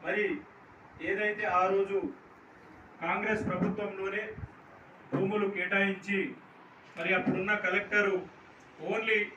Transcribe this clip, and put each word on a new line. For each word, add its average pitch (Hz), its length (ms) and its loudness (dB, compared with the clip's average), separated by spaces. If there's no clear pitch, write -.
మరి - 360 0
ఏదైతే 208 420 0
ఆ 185 220 4
రోజు 196 360 2
కాంగ్రెస్ 208 460 0
ప్రభుత్వంలోనే 196 800 -2
భూములు 196 340 0
కేటాయించి 190 880 0
మరి 190 160 0
అప్పుడున్న 190 400 2
కలెక్టరు 196 600 2
only 440 280 2